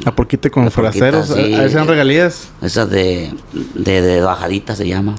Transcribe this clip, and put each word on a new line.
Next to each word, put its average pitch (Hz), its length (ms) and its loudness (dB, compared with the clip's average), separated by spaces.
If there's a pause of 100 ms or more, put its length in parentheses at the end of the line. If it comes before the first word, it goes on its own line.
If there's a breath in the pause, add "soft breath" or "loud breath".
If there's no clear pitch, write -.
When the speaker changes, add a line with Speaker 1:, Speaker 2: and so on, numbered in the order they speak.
Speaker 1:
La - 120 -2
Porquita - 340 -2
con 127 140 2
Speaker 2:
la 117 60 2
Porquita, 110 400 0
Speaker 1:
Forasteros, 151 200 0
a, - 60 0
Speaker 2:
sí. 104 180 0
Speaker 1:
a 110 60 2
ver 135 100 2
si 147 60 0
dan 156 100 2
regalías. 160 600 2 (120)
Speaker 2:
Esa 98 260 -2
de, 92 460 0 (420)
de, 95 280 0
de 90 180 4
bajadita 92 540 -2
se 95 140 -4
llama. 98 300 -2